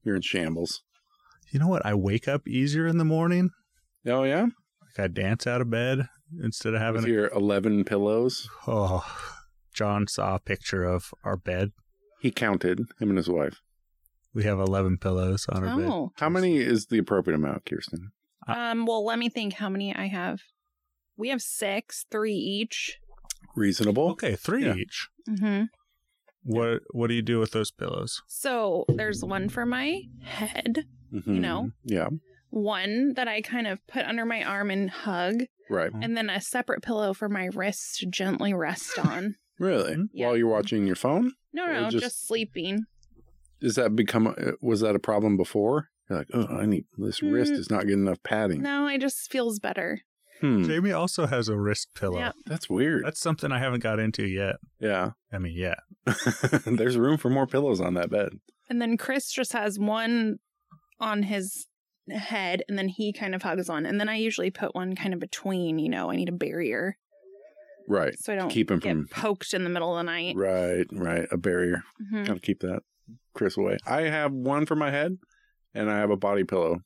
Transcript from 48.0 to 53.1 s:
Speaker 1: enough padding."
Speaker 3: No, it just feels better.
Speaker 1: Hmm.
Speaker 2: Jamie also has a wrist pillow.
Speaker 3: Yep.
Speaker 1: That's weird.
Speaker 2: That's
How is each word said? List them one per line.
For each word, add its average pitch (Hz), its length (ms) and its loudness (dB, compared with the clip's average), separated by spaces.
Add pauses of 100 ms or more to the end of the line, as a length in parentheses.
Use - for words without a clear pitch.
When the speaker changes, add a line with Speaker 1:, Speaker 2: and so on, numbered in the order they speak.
Speaker 1:
enough 92 180 0
padding." 104 380 2
Speaker 3:
No, 285 260 0
it 277 120 0
just - 320 -2
feels 233 280 0
better. 202 420 -4 (400)
Speaker 1:
Hmm. 113 240 4
Speaker 2:
Jamie 175 260 2
also 170 360 0
has 120 200 2
a 107 100 2
wrist 101 380 0
pillow. 90 240 -2
Speaker 3:
Yep. 240 160 -4 (100)
Speaker 1:
That's - 240 -6
weird. 131 360 2
Speaker 2:
That's - 160 -6